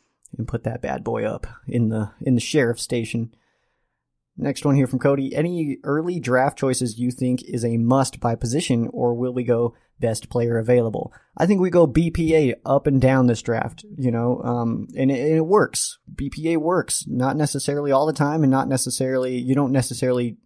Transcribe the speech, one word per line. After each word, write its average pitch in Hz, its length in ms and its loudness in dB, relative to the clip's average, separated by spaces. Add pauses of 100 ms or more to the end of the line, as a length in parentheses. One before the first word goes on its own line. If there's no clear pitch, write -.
(360)
and - 120 -8
put - 160 -6
that - 180 -6
bad - 220 -6
boy 113 200 -2
up - 220 -6 (220)
in 120 220 0
the, 110 200 -4 (100)
in 131 140 2
the 117 60 2
sheriff 120 400 0
station. 113 540 -6 (1000)
Next - 280 -4
one 139 120 4
here 139 100 4
from 127 120 -4
Cody. 139 380 0
Any 160 480 -2
early 160 340 -2
draft 127 400 2
choices 127 400 -2
you 123 120 -2
think 127 320 -2
is 120 240 -4
a 117 100 0
must 127 420 2
by 117 160 -2
position, 117 560 -2
or 120 240 -2
will 123 200 -4
we 123 100 -2
go 117 300 0 (260)
best 113 300 -4
player 120 260 0
available? 113 560 2 (240)
I - 80 2
think 190 160 4
we 185 80 2
go 175 180 6
B 160 240 2
P 160 240 0
A 143 200 4 (100)
up 139 220 2
and 139 120 4
down 131 280 6
this 117 160 2
draft, - 420 -4 (140)
you 127 120 0
know, 117 320 -2
um, 120 540 -4
and 135 140 2
it, 131 100 -2
and 156 160 2
it 160 100 2
works. - 520 0 (160)
B 143 160 -6
P 160 240 -4
A - 20 0
works, 160 500 -2
not 127 300 -2
necessarily 143 560 -2
all 139 140 4
the 156 80 0
time, 151 280 0
and 135 80 6
not 135 180 2
necessarily, 131 680 -2
you 127 180 0
don't 139 160 2
necessarily 123 760 0